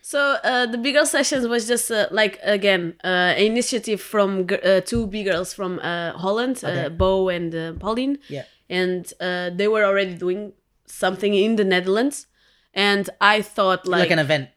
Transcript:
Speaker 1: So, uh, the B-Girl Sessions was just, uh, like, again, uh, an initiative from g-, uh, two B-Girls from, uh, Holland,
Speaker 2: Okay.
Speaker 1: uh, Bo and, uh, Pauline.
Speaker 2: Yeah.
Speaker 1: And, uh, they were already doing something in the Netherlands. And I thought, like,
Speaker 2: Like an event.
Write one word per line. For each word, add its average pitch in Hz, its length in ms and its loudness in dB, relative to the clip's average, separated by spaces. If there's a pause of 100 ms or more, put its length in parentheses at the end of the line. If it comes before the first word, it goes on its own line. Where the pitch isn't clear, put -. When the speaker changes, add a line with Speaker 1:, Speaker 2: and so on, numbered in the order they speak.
Speaker 1:
So, - 180 -4 (240)
uh, 247 240 2
the 233 120 -4
B-Girl 285 280 2
Sessions 277 400 0
was 233 220 -2
just, 240 240 0
uh, 214 180 2
like, 214 320 0
again, 190 520 2 (100)
uh, 180 340 2
an 196 60 4
initiative 220 580 -2
from 196 460 0
g-, 202 80 0
uh, 185 240 4
two 226 260 -2
B-Girls 190 480 -4
from, 180 240 -6
uh, 170 400 -6
Holland, 226 460 -2
Speaker 2:
Okay. 170 220 -2
Speaker 1:
uh, - 20 -4
Bo 190 400 2
and, 175 260 -4
uh, 165 240 -6
Pauline. 247 400 -4 (100)
Speaker 2:
Yeah. 139 140 -10 (260)
Speaker 1:
And, 180 520 -4
uh, 180 340 -4
they 202 140 0
were 214 160 2
already 196 300 0
doing 180 380 -6 (340)
something 196 480 -2
in 214 200 4
the 208 100 2
Netherlands. 190 600 0 (480)
And 202 340 2 (120)
I 214 220 6
thought, 196 440 0
like, 180 140 2
Speaker 2:
Like 170 100 4
an 165 80 4
event. 143 380 0